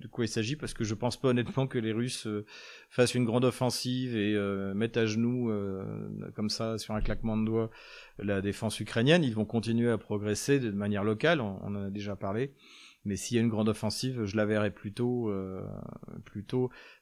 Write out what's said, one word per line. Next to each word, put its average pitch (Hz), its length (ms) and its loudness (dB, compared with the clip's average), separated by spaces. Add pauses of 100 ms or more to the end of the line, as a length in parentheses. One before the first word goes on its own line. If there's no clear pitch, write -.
de 120 80 -14
quoi 117 160 -2
il - 20 -2
s'agit, 113 300 0
parce 120 160 -6
que - 100 -4
je 107 120 0
pense 120 200 -2
pas 135 140 2
honnêtement 123 360 2
que 127 120 -4
les 110 160 0
Russes, 120 340 -2
euh, 104 180 -4 (440)
fassent 123 260 4
une 123 80 4
grande 123 220 4
offensive 127 720 0
et, 104 180 4
euh, 98 380 0
mettent 113 240 0
à 113 80 4
genoux, 117 440 2
euh, 101 360 -2 (500)
comme 107 140 -2
ça, 113 280 -2
sur 107 160 -6
un 107 60 -2
claquement 110 380 0
de 110 80 2
doigts, 113 260 2 (480)
la 101 220 0
défense 101 400 -2
ukrainienne. 135 420 4
Ils 123 100 0
vont 107 120 0
continuer 117 440 2
à 113 80 2
progresser 104 640 0
de 117 120 0
manière 101 340 0
locale, 139 340 2
on, 101 240 -4
on 101 120 -6
en 98 100 -4
a 98 40 -4
déjà 101 280 -6
parlé. 110 360 -4 (520)
Mais 101 100 0
s'il 117 200 -4
y 117 40 6
a 113 40 6
une 117 60 4
grande 107 200 2
offensive, 110 560 -2
je 101 100 -4
la 107 100 4
verrai 104 260 2
plutôt, 120 580 -2
euh, 95 360 -4 (600)
plutôt, 127 440 -2 (320)